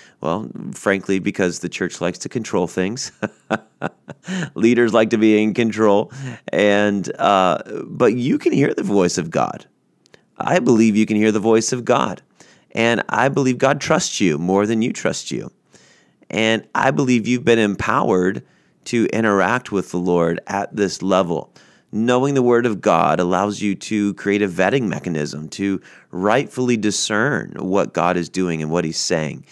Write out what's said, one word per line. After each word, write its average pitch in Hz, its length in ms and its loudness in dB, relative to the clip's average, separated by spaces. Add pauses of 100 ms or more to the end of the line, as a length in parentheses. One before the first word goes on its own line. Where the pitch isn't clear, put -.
(200)
well, 87 300 -4 (240)
frankly, 98 460 0
because 92 400 -2
the 87 100 -8
church - 320 -8
likes 87 180 -4
to - 100 -10
control 101 380 -2
things. 98 460 -6 (680)
<laughs> - 760 -10
Leaders 117 380 4
like 113 180 4
to 113 60 2
be 107 240 4
in 107 120 0
control. 107 580 2 (400)
And, 101 680 2
uh, 95 420 2 (260)
but 120 300 0
you 139 220 0
can 320 140 -2
hear - 220 2
the - 100 -4
voice 101 340 0
of 82 140 -4
God. - 340 -4 (720)
I - 220 0
believe 113 380 4
you 107 80 4
can 110 100 0
hear 107 160 4
the 107 80 0
voice 110 320 2
of 123 140 -6
God. 120 360 0 (500)
And 117 380 2
I 123 200 2
believe 131 280 0
God 139 240 2
trusts - 400 -2
you 80 160 2
more 95 300 0
than 113 160 0
you 127 100 -2
trust - 380 -6
you. 58 200 -8 (760)
And 110 460 0
I - 160 2
believe 127 340 0
you've 123 200 -2
been 117 120 6
empowered 104 840 0 (420)
to 117 220 0
interact 107 640 0
with 95 200 -4
the 90 60 -4
Lord 87 500 0
at 98 280 -6
this 98 260 -2
level. 92 520 0 (380)
Knowing 123 440 2
the 131 80 4
Word 120 220 4
of 104 160 -2
God 82 380 2
allows 95 420 0
you 101 120 0
to 101 420 -2
create 101 260 -2
a 104 60 0
vetting 92 360 0
mechanism 78 680 -6
to 98 320 -4 (300)
rightfully 120 680 0
discern 104 800 -2
what 92 360 -2
God 87 240 0
is 85 120 -4
doing 87 320 -2
and 78 80 -4
what 82 160 0
he's 80 140 -6
saying. 78 520 -4